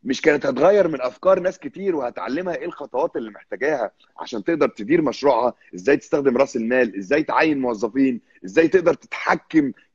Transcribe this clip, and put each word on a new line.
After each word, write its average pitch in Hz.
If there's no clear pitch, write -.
مش 131
كانت 147
هتغير 170
من 139
افكار 180
ناس 185
كتير 175
وهتعلمها 139
ايه 143
الخطوات 156
اللي 113
محتاجاها 110
عشان -
تقدر 147
تدير 131
مشروعها، 123
ازاي 95
تستخدم 139
راس 135
المال، 117
ازاي 131
تعين 147
موظفين، 123
ازاي 151
تقدر 170
تتحكم -